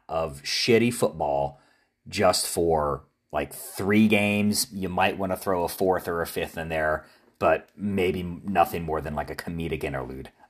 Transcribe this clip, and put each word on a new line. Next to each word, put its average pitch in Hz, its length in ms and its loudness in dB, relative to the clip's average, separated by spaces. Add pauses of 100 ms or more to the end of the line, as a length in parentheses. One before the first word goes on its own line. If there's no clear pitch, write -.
of 80 340 -4
shitty 120 500 4
football 71 680 -2 (480)
just 92 380 2
for, 78 580 0 (280)
like, 73 200 -4
three 104 560 2
games. 104 640 2
You 95 160 -6
might 90 300 0
wanna 92 180 -2
throw 90 280 0
a 82 40 0
fourth 92 400 0
or 85 120 0
a 82 60 -2
fifth 85 320 -6
in 80 100 -6
there, 78 380 -2 (320)
but 82 380 2
maybe 95 460 0
nothing 87 600 0
more 78 180 -2
than, 73 140 -6
like, 73 160 -6
a 69 60 -12
comedic 82 480 -6
interlude. 67 460 -8 (200)